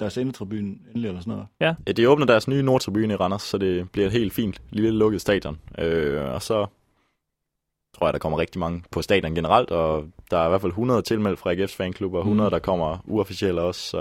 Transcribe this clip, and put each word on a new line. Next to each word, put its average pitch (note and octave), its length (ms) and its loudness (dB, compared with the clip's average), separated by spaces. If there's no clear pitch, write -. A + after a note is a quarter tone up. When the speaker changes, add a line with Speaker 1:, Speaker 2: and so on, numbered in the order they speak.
Speaker 1:
deres G#2+ 180 -4
endetribune A2 420 -4
endelig G2+ 480 -6
eller F2+ 120 -6
sådan G#2 120 -8
noget. G2+ 140 -8
Speaker 2:
Ja. D#3+ 140 2
Speaker 3:
Ja, G2+ 60 0
de A#2 160 6
åbner C#3+ 180 6
deres A#2 220 4
nye C#3 140 2
nordtribune A2 500 2
i G2 40 0
Randers, F#2+ 260 0
så - 160 -4
det F#2 320 0
bliver G2+ 160 2
et G2 60 0
helt A2 200 0
fint A2 380 -4
lille A2 200 2
lukket G#2+ 300 2
stadion. D#2 380 -2
Øh, D2 560 0
og - 80 -6
så G#2 240 0
tror E2+ 80 2
jeg, D2 60 4
der - 60 -4
kommer D#2 200 -2
rigtig E2 220 -4
mange F2 300 -4
på E2 120 -4
stadion E2+ 320 2
generelt, E2+ 360 2
og D#2 340 2
der F2+ 80 2
er E2 80 4
i - 20 2
hvert F#2+ 120 4
fald F#2 120 -2
hundrede A2+ 300 0
tilmeldt G#2+ 360 -2
fra F#2 120 -2
A F2 40 0
G F2+ 100 0
F's - 120 -6
fanklub, F#2 380 -4
og E2+ 100 -2
hundrede, G#2 240 2
Speaker 1:
Mm. - 20 0
Speaker 3:
der - 80 2
kommer F2 460 0
uofficielle F#2+ 560 0
også, F2 200 -2
så, - 100 -10